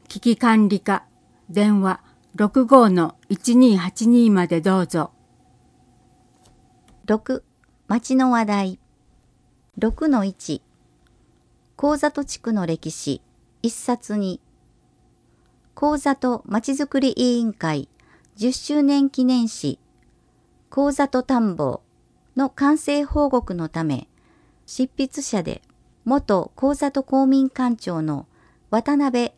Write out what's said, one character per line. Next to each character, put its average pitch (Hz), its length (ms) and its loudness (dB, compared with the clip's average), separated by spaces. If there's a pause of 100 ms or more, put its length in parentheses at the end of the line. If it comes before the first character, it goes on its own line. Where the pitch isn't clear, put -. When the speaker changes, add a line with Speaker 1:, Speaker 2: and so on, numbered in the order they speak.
Speaker 1:
危 - 120 -16
機 233 180 0
管 220 320 4
理 196 100 0
課、 - 260 -4 (440)
電 202 320 2
話 - 200 -2 (320)
六 220 320 2
五 240 240 8
の 175 260 0 (140)
一 233 260 -2
二 247 220 6
八 185 300 -2
二 240 240 6
ま 180 160 4
で 170 120 0
ど 190 200 2
う 175 80 -2
ぞ。 160 240 -4 (1900)
Speaker 2:
六、 220 380 -2 (440)
町 240 280 -2
の 262 160 4
話 226 140 0
題。 196 340 -4 (1000)
六 226 320 -2
の 226 160 2
一、 - 380 -8 (1120)
神 294 220 0
里 294 240 -2
地 - 160 -12
区 226 140 -6
の 190 120 -2
歴 160 240 -6
史、 - 320 -8 (400)
一 233 80 -2
冊 240 460 -6
に。 190 240 -6 (1300)
神 294 260 -2
里 254 460 -2
ま 214 160 -4
ち 277 100 -6
づ 285 160 -4
く 269 140 -2
り 262 160 0
委 247 220 0
員 226 120 -2
会、 156 380 -6 (460)
十 214 160 -2
周 294 300 -2
年 277 280 2
記 262 140 -2
念 247 240 2
誌、 - 320 -8 (880)
講 285 220 0
座 277 160 0
と 254 160 -2
探 220 320 0
訪 143 260 -4 (540)
の 262 140 -2
完 285 280 0
成 294 280 -2
報 285 240 0
告 233 260 -2
の 160 140 -6
た 165 160 -4
め、 135 240 -4 (560)
執 - 320 -4
筆 269 240 -6
者 208 200 -4
で、 - 200 -10 (420)
元 226 500 0
講 277 200 0
座 277 180 -4
と 277 100 -4
公 269 260 0
民 269 220 2
館 247 280 -4
長 170 240 -6
の 151 260 -6 (440)
渡 285 260 0
辺 247 400 0